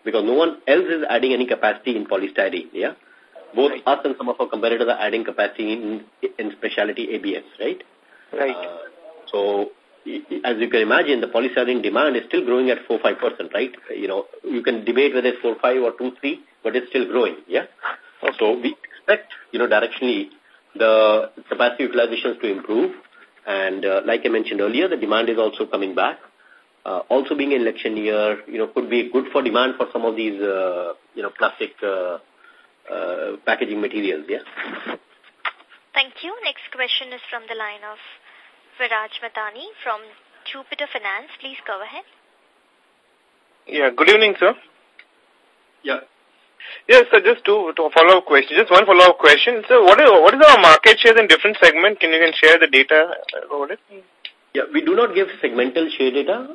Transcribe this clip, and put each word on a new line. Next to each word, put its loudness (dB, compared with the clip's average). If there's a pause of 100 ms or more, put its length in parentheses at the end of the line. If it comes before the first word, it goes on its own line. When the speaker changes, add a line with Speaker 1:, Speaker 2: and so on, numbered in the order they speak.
Speaker 1:
because -4
no -2
one 0 (100)
else 2
is -4
adding 0
any -2
capacity -4
in -8
polystyrene, -4
yeah? -6 (600)
Both 0
Speaker 2:
Right. -14
Speaker 1:
us -2
and -4
some -8
of -8
our -4
competitors -4
are -2
adding -4
capacity -6
in, -10 (320)
in -10
specialty -8
A -8
B -6
S, -14 (160)
right? -8 (500)
Speaker 2:
Right. -6
Speaker 1:
Uh, -14 (480)
so, -4 (360)
y-, -12
y-, -8
as -4
you -4
can 0
imagine, 0
the -4
polystyrene -4
demand -2
is -6
still -4
growing -2
at -2
four, -4
five -2
percent, -8
right? -6 (200)
You -8
know, -6 (160)
you -6
can -4
debate 0
whether -2
it's -6
four, -4
five -2
or -2
two, -8
three, -8 (220)
but -6
it's -4
still -2
growing, -2 (100)
yeah? -4 (560)
Speaker 2:
Okay. -4
Speaker 1:
So 0
we -6 (100)
expect, -4 (200)
you -8
know, 0
directionally -2 (440)
the 2 (180)
capacity -2
utilizations -2
to -4
improve, -4 (540)
and, -4
uh, 0
like -2
I -2
mentioned -4
earlier, -2
the -4
demand -2
is -2
also -4
coming -6
back. -2 (640)
Uh, -6
also -2
being -2
an 0
election -4
year, -2
you -10
know, -2
could -6
be -2
good -2
for -2
demand -2
for -4
some -4
of -2
these, -6
uh, -4 (200)
you -10
know, -8
plastic, -6
uh, -6 (720)
uh, -8 (100)
packaging -4
materials, -6
yeah? -8 (1500)
Speaker 3:
Thank -6
you. -12 (100)
Next -10
question -6
is -18 (100)
from -12
the -12
line -12
of -18 (800)
Viraj -4 (100)
Matani -12 (160)
from -8 (500)
Jupiter -12
Finance. -8 (100)
Please -16
go -10
ahead. -16 (1600)
Speaker 4:
Yeah, 0
good 2
evening, 4
sir. 2 (1300)
Speaker 1:
Yeah. -6 (880)
Speaker 4:
Yes, 8
sir, 8
just 0
two, 0
two -2
follow-up 6
questions. 2
Just 2
one 6
follow-up 8
question. 4
Sir, 6
what 8
is, 8
what 8
is -2
our 10
market 8
share 6
in 4
different 4
segments? 4
Can 0
you 2
can 4
share 6
the 4
data 4 (320)
about -6
it? -10 (760)
Speaker 1:
Yeah, -2 (100)
we -2
do 0
not 2
give 0 (140)
segmental -2
share 0
data, -4